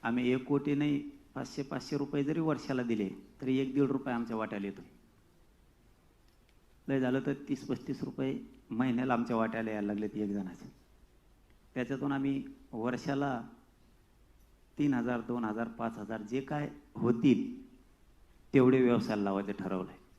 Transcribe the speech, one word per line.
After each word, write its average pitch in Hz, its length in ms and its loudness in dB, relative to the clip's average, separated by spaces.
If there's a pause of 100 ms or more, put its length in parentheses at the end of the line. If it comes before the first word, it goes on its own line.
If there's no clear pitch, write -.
आम्ही 123 280 2
एक 127 140 2
कोटी 143 300 2
नाही, 147 220 2 (380)
पाचशे, 139 280 -6
पाचशे 143 340 -4
रुपये 143 260 0
जरी 156 160 0
वर्षाला 139 440 0
दिले, 110 240 0 (340)
तरी 131 160 2
एक 131 160 0
दीड 139 180 4
रुपये 135 220 -2
आमच्या 117 240 -2
वाट्याला 104 300 -4
येतोय. - 180 -10 (2000)
लय 135 120 2
झालं 131 260 2
तर 143 80 0 (160)
तीस 135 180 -2
पस्तीस 131 360 -4
रुपये 135 340 -4 (320)
महिन्याला 127 440 0
आमच्या 117 220 2
वाट्याला 113 360 0
यायला 104 160 -2
लागलेत 104 280 -2
एक 104 140 -2
जणाचे. 95 420 -6 (1040)
त्याच्यातून 131 360 -2
आम्ही 139 320 0 (280)
वर्षाला 127 680 -2 (1400)
तीन 147 160 4
हजार, 120 280 0
दोन 120 240 -2
हजार, 110 240 -2
पाच 113 280 -6
हजार, 107 240 -6
जे 117 200 -4
काय 147 280 -4 (260)
होतील, 120 500 6 (1080)
तेवढे 127 280 8
व्यवसायाला 113 420 4
लावायचं 98 360 0
ठरवलंय. 95 360 -4 (240)